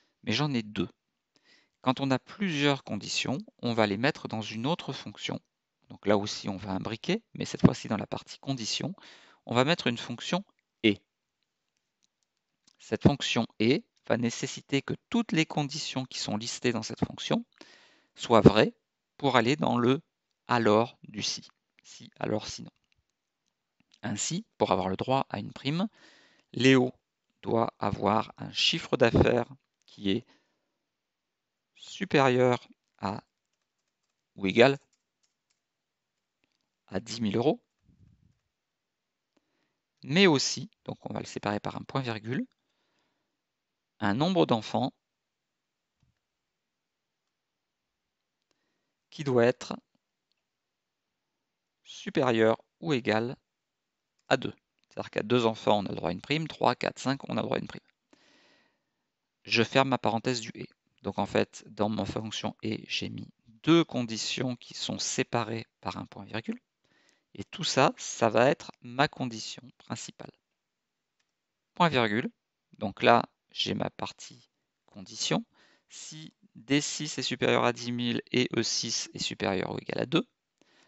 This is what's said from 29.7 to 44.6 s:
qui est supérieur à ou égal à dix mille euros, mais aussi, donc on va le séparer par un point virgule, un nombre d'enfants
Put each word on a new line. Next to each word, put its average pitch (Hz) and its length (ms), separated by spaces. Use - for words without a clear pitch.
qui 101 260
est 113 140
supérieur 127 920
à 101 260
ou 98 100
égal 117 320
à 95 120
dix 110 220
mille 107 160
euros, 151 260
mais 165 240
aussi, 139 420
donc - 140
on - 40
va 104 80
le - 40
séparer - 360
par 101 160
un - 60
point - 180
virgule, 120 440
un 101 140
nombre 165 320
d'enfants 120 460